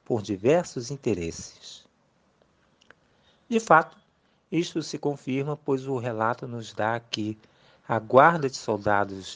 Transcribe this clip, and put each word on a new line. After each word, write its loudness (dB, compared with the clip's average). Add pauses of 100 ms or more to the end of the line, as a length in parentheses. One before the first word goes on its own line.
por -2
diversos 0
interesses. -8 (1700)
De 2
fato, 4 (540)
isto -2
se -8
confirma, -4
pois -4
o -4
relato -2
nos -12
dá -2
que -6 (520)
a 0
guarda 6
de -6
soldados -2